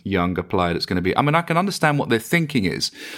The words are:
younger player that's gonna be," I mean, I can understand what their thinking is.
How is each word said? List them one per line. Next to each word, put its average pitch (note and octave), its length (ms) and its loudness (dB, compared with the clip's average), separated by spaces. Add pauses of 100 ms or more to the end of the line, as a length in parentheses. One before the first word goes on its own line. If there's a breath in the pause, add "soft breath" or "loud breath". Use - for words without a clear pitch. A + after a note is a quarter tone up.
younger F2+ 400 0
player F2 300 0
that's - 120 -2
gonna F2+ 160 -2
be," F#2 160 0
I - 40 4
mean, D3 140 2
I E3+ 60 4
can E3+ 160 -2
understand E3+ 420 0
what - 100 -2
their - 100 4
thinking C#3+ 460 0
is. - 260 -2 (260 loud breath)